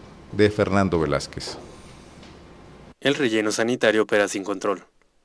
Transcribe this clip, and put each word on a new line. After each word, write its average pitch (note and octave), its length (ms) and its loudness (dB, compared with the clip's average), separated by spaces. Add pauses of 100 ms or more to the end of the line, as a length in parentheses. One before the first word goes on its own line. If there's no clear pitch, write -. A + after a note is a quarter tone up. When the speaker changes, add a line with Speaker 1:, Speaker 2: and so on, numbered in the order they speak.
(320)
Speaker 1:
de G#2 180 4
Fernando F#2+ 520 2
Velázquez. - 560 -4 (1400)
Speaker 2:
El C3+ 120 2
relleno A2 380 0
sanitario A2+ 500 2
opera G#2 260 2
sin G2 160 -6
control. G2 400 -4 (420)